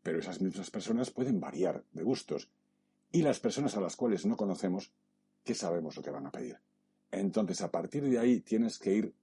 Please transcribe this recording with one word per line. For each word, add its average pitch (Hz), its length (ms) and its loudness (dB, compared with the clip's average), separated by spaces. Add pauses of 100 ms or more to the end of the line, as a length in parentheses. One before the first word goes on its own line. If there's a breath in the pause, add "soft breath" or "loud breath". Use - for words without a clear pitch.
Pero 82 160 0
esas 78 200 -6
mismas 95 300 -2
personas 117 400 0
pueden 123 300 0
variar 76 440 -2 (100)
de 80 100 -6
gustos, 107 440 -2 (640)
y 170 120 4
las 139 160 2
personas 127 360 0
a 104 60 0
las 87 140 -2
cuales 101 320 0
no 113 100 2
conocemos, 95 540 -2 (520)
¿qué 113 120 -2
sabemos 85 420 -2
lo - 60 -10
que - 80 -6
van 139 160 -8
a - 40 -10
pedir? - 280 -8 (500)
Entonces, 95 520 0
a - 100 -4
partir 139 360 -2
de 123 120 4
ahí, 120 220 6
tienes 110 360 0
que 98 160 2
ir 107 300 2